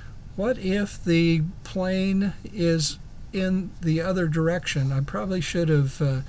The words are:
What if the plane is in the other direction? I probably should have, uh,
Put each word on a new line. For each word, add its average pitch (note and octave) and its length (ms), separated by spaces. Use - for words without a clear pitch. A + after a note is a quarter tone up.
What A#3 220
if G3+ 440
the E3 400
plane F#3+ 720
is E3+ 460
in F#3 380
the E3 220
other F#3 240
direction? D#3+ 640
I C3+ 80
probably F#3+ 400
should E3 280
have, C#3+ 340
uh, C3+ 260